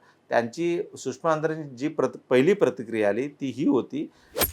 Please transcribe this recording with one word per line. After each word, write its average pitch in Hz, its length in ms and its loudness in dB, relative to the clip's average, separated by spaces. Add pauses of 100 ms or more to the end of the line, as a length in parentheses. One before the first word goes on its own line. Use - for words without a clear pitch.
(280)
त्यांची, 156 540 0 (160)
सुषमा 139 340 -2
अंधारेंची 156 440 -4
जी 135 120 -4
प्रत-, 135 300 -2 (100)
पहिली 135 260 6
प्रतिक्रिया 113 540 0
आली 117 200 0
ती 139 220 -8
ही 127 180 -2
होती. 135 420 0 (420)